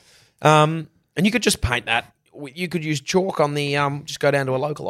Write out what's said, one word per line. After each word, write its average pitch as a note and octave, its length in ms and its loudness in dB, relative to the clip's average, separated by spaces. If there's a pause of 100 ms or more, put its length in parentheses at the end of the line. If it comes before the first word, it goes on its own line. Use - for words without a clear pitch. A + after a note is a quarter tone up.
(420)
Um, D#3 460 4 (300)
and F3+ 80 2
you G#3+ 80 4
could A3+ 100 0
just - 160 0
paint A#2+ 280 -2
that. A#2 260 -2 (180)
W-, C3+ 240 -14
you F3 140 -4
could D#3 160 -4
use D3+ 160 -2
chalk F#3 400 0
on D3 120 2
the, C#3+ 220 -2
um, C#3+ 300 -2
just - 160 -8
go C#3+ 100 4
down C#3 140 2
to C3 100 0
a - 20 0
local D3 320 -4